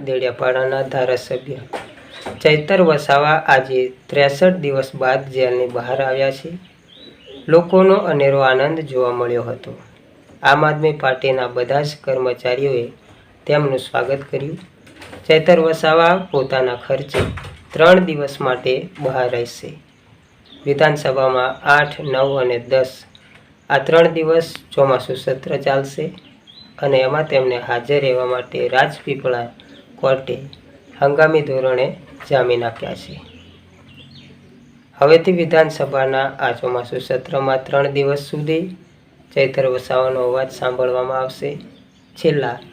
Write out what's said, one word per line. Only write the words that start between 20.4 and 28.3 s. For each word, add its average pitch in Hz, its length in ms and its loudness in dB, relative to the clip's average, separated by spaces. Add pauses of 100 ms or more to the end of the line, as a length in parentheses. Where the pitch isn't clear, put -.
વિધાનસભામાં 131 920 2 (180)
આઠ, 147 260 0
નવ 139 300 0 (120)
અને 123 160 0
દસ 127 340 0 (760)
આ 139 80 4
ત્રણ 165 380 4
દિવસ 160 300 2 (280)
ચોમાસું 131 420 2
સત્ર 135 420 -6
ચાલશે 139 460 -2 (800)
અને 139 160 2
એમાં 147 280 0
તેમને 131 380 0
હાજર 123 340 -2
રહેવા 127 340 0